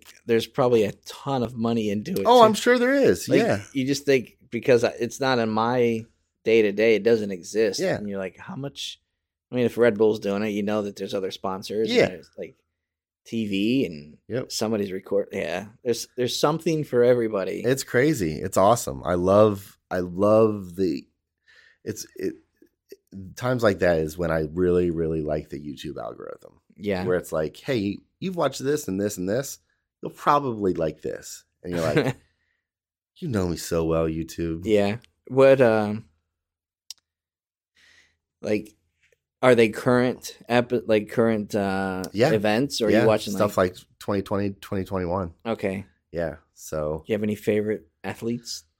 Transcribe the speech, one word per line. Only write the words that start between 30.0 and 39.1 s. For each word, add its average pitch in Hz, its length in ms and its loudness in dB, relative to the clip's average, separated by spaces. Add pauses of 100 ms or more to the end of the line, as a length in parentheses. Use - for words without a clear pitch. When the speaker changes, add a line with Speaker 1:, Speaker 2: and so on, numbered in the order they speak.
Speaker 2:
You'll - 120 -10
probably 123 600 0
like 80 300 -4
this." - 420 -12 (180)
And 87 120 -8
you're 85 80 -2
like, 123 340 0 (480)
Speaker 1:
<laughs> - 520 -20
Speaker 2:
"You 180 120 -10
know 101 200 0
me 80 100 -4
so 82 260 -2
well, 80 240 0
YouTube." 80 560 -6
Speaker 1:
Yeah. 101 320 2 (320)
What, 135 320 6
um, 110 460 2 (2250)
like, 107 320 -4 (680)